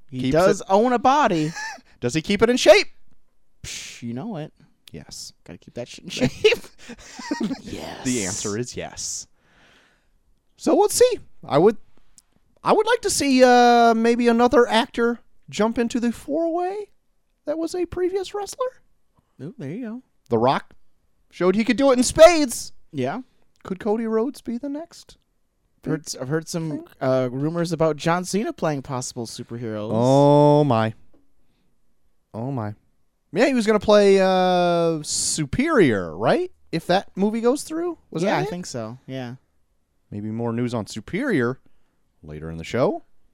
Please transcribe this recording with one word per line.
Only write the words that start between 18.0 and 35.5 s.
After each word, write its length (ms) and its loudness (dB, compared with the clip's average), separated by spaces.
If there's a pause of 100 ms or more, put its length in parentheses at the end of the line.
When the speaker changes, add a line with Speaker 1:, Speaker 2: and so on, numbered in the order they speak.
Speaker 2:
wrestler. 320 -6 (760)
Speaker 1:
Ooh, 160 -14
there 120 -10
you 140 -10
go. 180 -12 (260)
Speaker 2:
The 100 0
Rock 360 0 (560)
showed 260 0
he 80 0
could 120 0
do 140 4
it 80 4
in 60 2
spades. 680 4 (200)
Speaker 1:
Yeah. 300 -4 (420)
Speaker 2:
Could 160 -10
Cody 260 -2
Rhodes 360 -2
be 160 -8
the 100 -10
next? 480 -14 (680)
Speaker 1:
Heard 220 -4
s-, 140 -12
I've 80 -10
heard 200 -4
some, 220 -6
Speaker 2:
thing? 140 -8 (160)
Speaker 1:
uh, 320 0
rumors 400 -4
about 240 0
John 300 -2
Cena 260 -4
playing 300 -4
possible 440 -8
superheroes. 640 -10
Speaker 2:
Oh, 720 6
my. 280 2 (1400)
Oh, 160 -8
my. 240 -8 (580)
Yeah, 140 2
he 80 2
was 120 0
gonna 140 2
play, 400 6
uh, 840 2
Superior, 1120 0